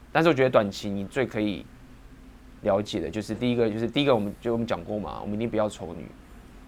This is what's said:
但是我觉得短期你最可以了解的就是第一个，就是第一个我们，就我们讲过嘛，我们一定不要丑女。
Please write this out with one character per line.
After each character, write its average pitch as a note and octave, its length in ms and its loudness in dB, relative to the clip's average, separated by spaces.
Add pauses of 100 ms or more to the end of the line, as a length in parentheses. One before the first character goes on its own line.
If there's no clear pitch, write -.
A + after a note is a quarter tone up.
(140)
但 D#3 100 4
是 E3 60 6
我 D#3 60 6
觉 C3 100 4
得 C3 60 6
短 A2+ 200 6
期 G2+ 200 -6
你 G2 160 -4
最 B2+ 180 -2
可 A2 160 -4
以 G2+ 240 -2 (960)
了 G2+ 220 2
解 G#2 180 -4
的 D#2+ 80 -4
就 G#2 140 -4
是 A2 120 -6
第 B2 160 0
一 A#2+ 60 2
个， A2+ 140 4
就 G#2+ 80 -2
是 A#2 100 0
第 C#3+ 140 0
一 - 20 0
个 C#3 100 6
我 A2 60 4
们， G2+ 220 -4
就 A#2 100 0
我 A#2 60 0
们 A#2 80 -2
讲 F2 180 -4
过 G#2 140 -4
嘛， D2 240 -8
我 - 40 -10
们 G#2 80 -4
一 G#2+ 40 -4
定 A#2 100 -2
不 G#2+ 80 -4
要 G#2+ 100 2
丑 F2 280 -8
女。 D#2 120 -12 (600)